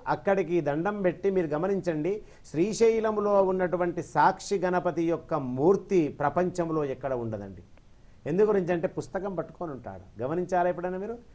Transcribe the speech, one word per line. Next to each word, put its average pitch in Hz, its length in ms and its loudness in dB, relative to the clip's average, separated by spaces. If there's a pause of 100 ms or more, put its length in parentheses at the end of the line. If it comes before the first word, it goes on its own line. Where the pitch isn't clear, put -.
అక్కడికి 170 540 2
దండం 170 400 -2
పెట్టి, 185 280 0
మీరు 185 180 2
గమనించండి, 175 720 -2 (240)
శ్రీశైలంలో 208 960 2
ఉన్నటువంటి 180 600 0
సాక్షి 190 540 2
గణపతి 175 460 0
యొక్క 165 300 -2
మూర్తి 156 720 2
ప్రపంచంలో 160 800 -2
ఎక్కడ 131 280 -4
ఉండదండి. 101 480 -6 (640)
ఎందు 170 180 2
గురించి 196 300 2
అంటే 156 140 0
పుస్తకం 185 480 -6
పట్టుకొని 165 360 -8
ఉంటాడు. 98 520 -12
గమనించారా 175 460 0
ఎప్పుడైనా 180 280 -4
మీరు? 220 200 -8 (180)